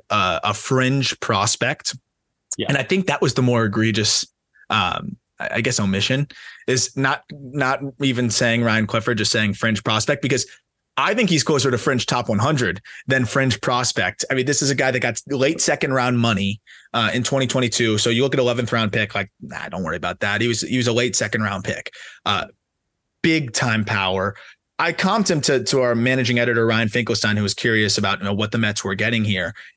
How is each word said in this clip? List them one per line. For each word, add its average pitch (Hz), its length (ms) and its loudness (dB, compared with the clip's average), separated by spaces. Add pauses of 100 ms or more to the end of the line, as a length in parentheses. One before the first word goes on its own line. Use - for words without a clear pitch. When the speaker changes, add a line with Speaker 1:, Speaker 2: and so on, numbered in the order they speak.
(100)
Speaker 1:
uh, 92 340 2
a 104 80 0
fringe 131 680 0
prospect. 113 760 -2 (600)
Speaker 2:
Yeah. 113 100 -4
Speaker 1:
And 139 80 2
I 135 60 0
think 185 240 0
that 143 160 0
was 143 120 2
the 131 80 2
more 120 220 4
egregious, 107 600 0 (420)
um, - 480 -2 (240)
I, - 140 -4
I 110 80 -2
guess, 120 180 0
omission 104 480 0 (400)
is 127 280 0
not, 135 360 0
not 139 480 -4 (220)
even 123 260 2
saying 117 340 2
Ryan 110 240 2
Clifford, 113 320 0
just 107 140 0
saying 107 220 0
fringe 110 280 -2
prospect, 117 380 0
because 127 260 0 (520)
I 170 160 2
think 214 160 2
he's 151 120 2
closer 139 280 2
to 120 80 0
fringe 131 260 0
top 123 240 -2
one 107 100 0
hundred 117 440 0 (240)
than 131 180 2
fringe 131 380 0
prospect. 120 680 -2
I 135 40 0
mean, 127 100 0
this 139 160 0
is 135 80 0
a 139 60 0
guy 131 160 0
that 127 100 0
got 117 280 -4
late 139 340 2
second 143 320 0
round 123 240 2
money, 107 420 0 (320)
uh, 113 220 0
in 123 80 0
twenty 135 240 0
twenty-two. 120 500 0
So 117 140 2
you 113 120 2
look 135 120 0
at 135 40 0
eleventh 120 320 2
round 113 220 0
pick, 107 220 -2
like, 98 260 -4
nah, - 300 -12
don't 90 120 -6
worry 82 140 -4
about 87 240 -4
that. 104 220 0
He 120 60 2
was, 113 120 0
he 120 160 -4
was 120 120 2
a 120 40 2
late 120 240 0
second 107 240 -2
round 98 240 -4
pick, - 300 -8 (320)
uh, 95 220 -2 (760)
big 156 320 0
time 110 320 0
power. 98 500 0 (420)
I 170 140 0
comped 190 380 2
him 156 120 2
to, 131 220 2
to 135 160 2
our 123 140 2
managing 123 440 2
editor, 117 280 2
Ryan 113 220 2
Finkelstein, 110 500 0
who 107 40 2
was 98 120 0
curious 110 420 2
about, 101 220 0
you 101 80 -6
know, 101 80 0
what 107 180 -2
the 117 60 -2
Mets 107 260 -2
were 98 100 -2
getting 110 300 0
here 92 300 -2 (220)